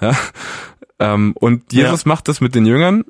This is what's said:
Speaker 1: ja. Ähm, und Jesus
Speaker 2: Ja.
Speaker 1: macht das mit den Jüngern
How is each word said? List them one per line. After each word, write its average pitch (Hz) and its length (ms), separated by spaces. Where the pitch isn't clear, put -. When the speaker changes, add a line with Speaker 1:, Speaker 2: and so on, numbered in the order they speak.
Speaker 1:
ja. 113 140
Ähm, 104 420
und 120 320
Jesus 131 340
Speaker 2:
Ja. 151 40
Speaker 1:
macht 156 180
das 151 140
mit 127 140
den 113 100
Jüngern 170 440